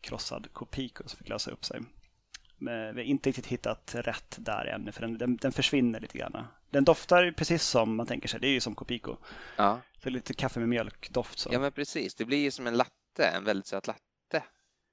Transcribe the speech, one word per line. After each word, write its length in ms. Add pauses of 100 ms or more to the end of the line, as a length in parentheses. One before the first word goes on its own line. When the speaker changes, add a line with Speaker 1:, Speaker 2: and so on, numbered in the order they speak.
Speaker 1:
krossad 520
Copico 540
som 120
fick 100
lösa 220
upp 140
sig. 160 (800)
Men 360
vi 60
har 60
inte 220
riktigt 180
hittat 480
rätt 440
där 280
ännu, 260
för 80
den, 180
den, 180
den 160
försvinner 480
lite 180
grann. 260 (260)
Den 140
doftar 380
ju 100
precis 300
som 340
man 100
tänker 220
sig, 120
det 60
är 60
ju 80
som 140
Copico. 420 (400)
Speaker 2:
Ja. 240 (220)
Speaker 1:
Så 80
lite 240
kaffe 260
med 80
mjölkdoft 720
så. 140
Speaker 2:
Ja, 60
men 140
precis. 420
Det 100
blir 140
ju 120
som 160
en 100
latte, 500
en 180
väldigt 220
söt 200
latte. 560 (500)